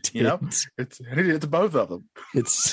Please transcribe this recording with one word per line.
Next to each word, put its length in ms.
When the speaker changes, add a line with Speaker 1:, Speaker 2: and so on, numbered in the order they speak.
Speaker 1:
You 100
know, 140
Speaker 2:
did. 160
Speaker 1:
it's, 220
it's 460
both 280
of 140
them. 200
Speaker 2:
It's, 180